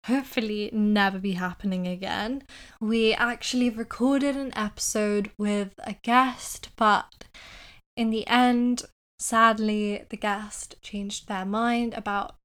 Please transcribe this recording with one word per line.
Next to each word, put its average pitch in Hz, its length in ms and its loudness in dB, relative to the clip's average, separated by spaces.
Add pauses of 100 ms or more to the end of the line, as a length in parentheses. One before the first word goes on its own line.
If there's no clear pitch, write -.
hopefully 220 640 -2
never 208 480 2
be 190 140 -2
happening 180 540 -4
again. 190 560 -4 (360)
We 220 360 2
actually 240 560 0
recorded 262 680 0
an 269 180 -6
episode 208 840 -2
with 202 420 0
a 208 240 -8
guest, 247 720 0
but - 480 2 (720)
in 226 140 0
the 220 160 -2
end, 247 560 4 (360)
sadly, 214 920 2
the 214 80 -10
guest 208 680 -6
changed 202 440 -8
their 190 180 -4
mind 233 500 0
about 202 500 -4